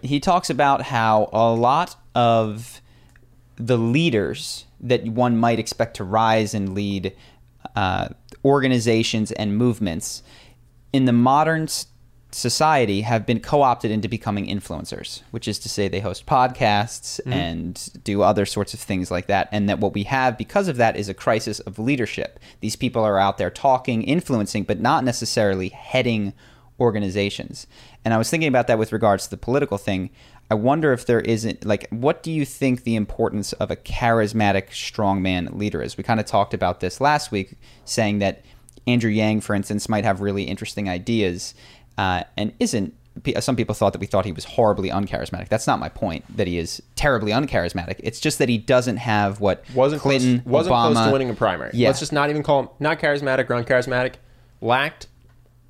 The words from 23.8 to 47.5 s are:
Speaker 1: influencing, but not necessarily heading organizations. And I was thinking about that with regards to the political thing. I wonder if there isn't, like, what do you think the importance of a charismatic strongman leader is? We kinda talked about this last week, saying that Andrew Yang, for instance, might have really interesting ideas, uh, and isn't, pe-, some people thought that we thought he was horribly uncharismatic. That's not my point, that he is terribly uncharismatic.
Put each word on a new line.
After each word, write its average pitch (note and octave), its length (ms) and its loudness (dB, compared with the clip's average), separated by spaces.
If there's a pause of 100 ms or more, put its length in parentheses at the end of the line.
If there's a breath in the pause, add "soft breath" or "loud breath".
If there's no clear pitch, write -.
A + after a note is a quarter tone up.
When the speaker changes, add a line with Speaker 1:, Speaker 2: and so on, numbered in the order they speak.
Speaker 1:
influencing, A#2+ 600 0
but G#2+ 160 -2
not B2+ 240 2
necessarily G2+ 640 0
heading A2+ 640 -2 (460 soft breath)
organizations. G2+ 840 0 (380 loud breath)
And A2+ 100 2
I A2 40 4
was A2+ 120 2
thinking D#3+ 200 2
about B2 180 4
that A2+ 100 4
with G#2+ 160 0
regards G2+ 320 4
to - 60 -16
the F#2+ 60 -10
political B2+ 420 0
thing. F#2 320 -4 (400 soft breath)
I - 20 4
wonder C3+ 400 2
if A#2+ 140 -2
there A#2 140 4
isn't, A2+ 440 -2
like, G#2 240 -2
what C3+ 320 -2
do E3 100 -8
you D3+ 140 -2
think B2+ 380 -2
the A2+ 120 0
importance G#2 580 -2
of - 180 -4
a F2+ 40 -2
charismatic G#2+ 920 0
strongman F#2+ 880 -2
leader G2 240 -4
is? - 160 -8
We G2+ 60 -8
kinda A2+ 180 0
talked G#2 320 0
about F2+ 280 -2
this F2+ 200 -4
last D3 300 0
week, G2 240 -4 (300 soft breath)
saying G#2 340 0
that G2 240 -2 (420 soft breath)
Andrew A#2+ 240 2
Yang, G#2+ 320 2
for G#2 140 -4
instance, G2+ 340 -4
might G#2+ 140 0
have G2 180 0
really G2+ 220 -2
interesting G2+ 440 -6
ideas, F#2+ 680 -2 (420 loud breath)
uh, F#2 260 0 (140)
and G#2+ 220 -4
isn't, A2 340 -2 (300)
pe-, - 160 -2
some C3 160 0
people G#2+ 200 -2
thought G2 180 2
that - 60 -10
we G2 80 -6
thought F#2+ 180 0
he G2 60 -4
was D#2 140 -10
horribly G2+ 440 2
uncharismatic. F#2 600 -4
That's - 180 -2
not B2+ 120 0
my D2+ 100 -6
point, F2 340 -6 (140)
that G2+ 100 -2
he E2+ 100 -2
is D#2+ 240 -6 (140)
terribly A2 360 0
uncharismatic. F#2 680 -2